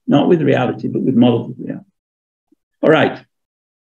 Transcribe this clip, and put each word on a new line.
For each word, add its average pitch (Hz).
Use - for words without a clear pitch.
not 185
with 175
reality, 127
but -
with -
models 120
of -
reality. -
All -
right. -